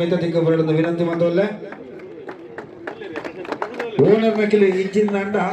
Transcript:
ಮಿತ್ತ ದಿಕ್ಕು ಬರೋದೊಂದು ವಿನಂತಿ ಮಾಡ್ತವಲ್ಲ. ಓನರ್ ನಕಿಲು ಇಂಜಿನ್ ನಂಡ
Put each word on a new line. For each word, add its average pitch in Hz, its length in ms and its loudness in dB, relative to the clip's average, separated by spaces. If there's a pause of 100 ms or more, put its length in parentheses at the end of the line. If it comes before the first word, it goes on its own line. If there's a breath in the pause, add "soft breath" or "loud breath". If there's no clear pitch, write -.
ಮಿತ್ತ 170 240 0
ದಿಕ್ಕು 165 220 0
ಬರೋದೊಂದು 160 340 4
ವಿನಂತಿ 170 300 0
ಮಾಡ್ತವಲ್ಲ. 170 320 2 (2750)
ಓನರ್ 220 320 4
ನಕಿಲು 208 260 4 (160)
ಇಂಜಿನ್ 202 340 2
ನಂಡ 196 200 -2 (160)